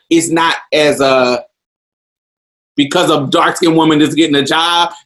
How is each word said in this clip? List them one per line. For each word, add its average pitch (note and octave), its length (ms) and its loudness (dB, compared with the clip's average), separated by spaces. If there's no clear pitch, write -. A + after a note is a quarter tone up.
it's D#3+ 200 0
not E3 280 -2
as D3 300 0
a, B2+ 420 0
because D3+ 340 0
a D3 180 0
dark-skinned E3 480 0
woman D#3+ 240 2
is D3+ 140 0
getting D3+ 220 0
a C#3+ 80 0
job, E3+ 500 -2